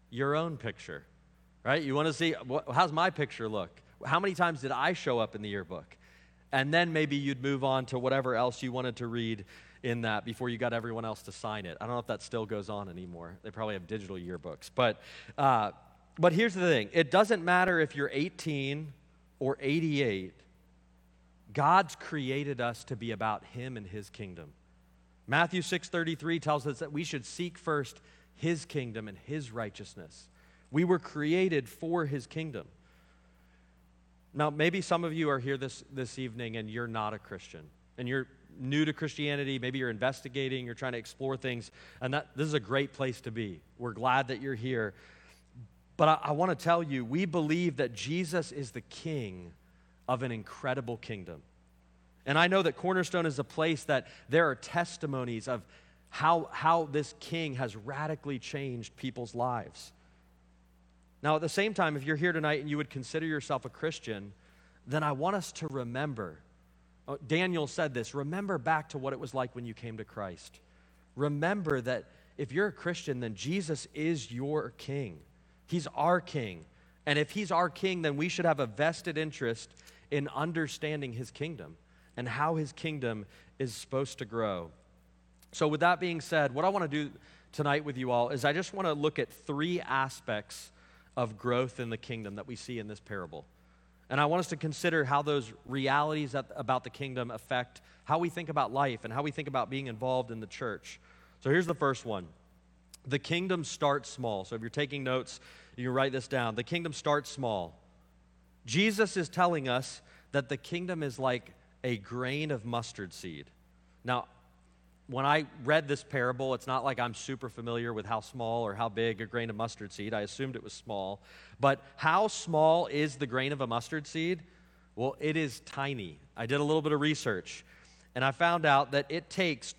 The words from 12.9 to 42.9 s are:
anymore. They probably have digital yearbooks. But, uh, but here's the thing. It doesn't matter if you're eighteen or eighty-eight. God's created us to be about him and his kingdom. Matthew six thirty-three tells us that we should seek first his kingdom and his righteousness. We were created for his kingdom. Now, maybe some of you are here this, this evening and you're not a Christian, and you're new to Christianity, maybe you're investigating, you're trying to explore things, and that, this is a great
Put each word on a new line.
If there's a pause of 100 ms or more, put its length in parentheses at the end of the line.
anymore.
They
probably
have
digital
yearbooks.
But, (380)
uh, (480)
but
here's
the
thing.
It
doesn't
matter
if
you're
eighteen (460)
or
eighty-eight. (1200)
God's
created
us
to
be
about
him
and
his
kingdom. (760)
Matthew
six
thirty-three
tells
us
that
we
should
seek
first (360)
his
kingdom
and
his
righteousness. (420)
We
were
created
for
his
kingdom. (1700)
Now,
maybe
some
of
you
are
here
this,
this
evening
and
you're
not
a
Christian, (340)
and
you're (320)
new
to
Christianity,
maybe
you're
investigating,
you're
trying
to
explore
things, (300)
and
that,
this
is
a
great